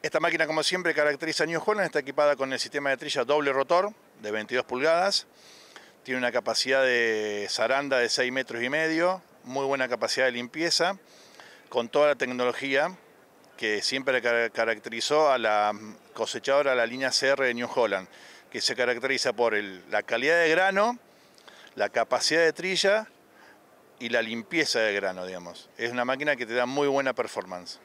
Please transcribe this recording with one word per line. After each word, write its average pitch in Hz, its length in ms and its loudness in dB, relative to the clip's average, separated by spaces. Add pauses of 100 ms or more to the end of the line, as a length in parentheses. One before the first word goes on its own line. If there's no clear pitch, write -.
Esta 156 180 -2
máquina, 165 260 2
como 156 160 0
siempre, 175 320 0
caracteriza 151 520 2
a - 20 -4
New 165 180 -2
Holland, 214 200 2
está 156 140 0
equipada 143 360 2
con 135 160 -4
el 127 80 -4
sistema 143 300 -4
de 131 80 0
trilla 143 260 -4
doble 139 300 2
rotor 175 400 2 (280)
de 104 80 -8
veintidós 107 360 -2
pulgadas, 165 600 0 (800)
tiene 127 140 -6
una 123 160 0
capacidad 127 500 2
de 110 680 0
zaranda 135 500 0
de 120 100 2
seis 127 240 0
metros 123 280 -4
y 120 60 -2
medio, 160 540 0 (240)
muy 135 200 -4
buena 135 220 0
capacidad 120 380 0
de 123 80 2
limpieza, 160 640 -2 (720)
con 117 180 -2
toda 147 200 4
la 143 80 4
tecnología 135 840 -2 (580)
que 107 260 -2
siempre 131 400 0
car-, 117 300 2
caracterizó 117 800 0
a 131 60 4
la 107 340 2 (420)
cosechadora, 135 600 0
a - 20 2
la 120 100 2
línea 127 280 -4
C 139 140 0
R 135 180 2
de 123 80 0
New 120 200 -4
Holland, 98 360 0 (420)
que 107 80 -8
se 113 160 -2
caracteriza 123 560 0
por 113 240 2
el, 95 260 -4 (100)
la 104 120 0
calidad 143 380 2
de 139 80 4
grano, 196 500 2 (760)
la 104 120 -2
capacidad 127 540 2
de 160 100 6
trilla 196 560 0 (920)
y 120 60 -8
la 117 140 2
limpieza 117 580 -2
de 107 140 2
grano, 92 320 -2
digamos. 87 520 -12
Es 117 140 -4
una 123 140 -2
máquina 135 320 -2
que 120 80 -8
te 113 80 -10
da 123 120 2
muy 139 220 0
buena 139 240 0
performance. 92 720 -8